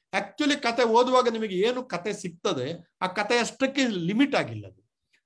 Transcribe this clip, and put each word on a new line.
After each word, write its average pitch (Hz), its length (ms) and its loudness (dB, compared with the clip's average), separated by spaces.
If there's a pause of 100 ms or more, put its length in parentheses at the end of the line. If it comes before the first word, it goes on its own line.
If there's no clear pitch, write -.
(140)
actually 277 500 -2
ಕತೆ 233 200 2
ಓದುವಾಗ 240 440 4
ನಿಮಗೆ 220 280 -2
ಏನು 247 280 0
ಕತೆ 202 300 -6
ಸಿಗ್ತದೆ, 170 880 -6
ಆ 185 60 -2
ಕತೆ 214 320 0
ಅಷ್ಟಕ್ಕೆ 262 480 0
ಲಿಮಿಟ್ 214 480 0
ಆಗಿಲ್ಲ, 113 320 -2
ಅದು, - 240 -20 (340)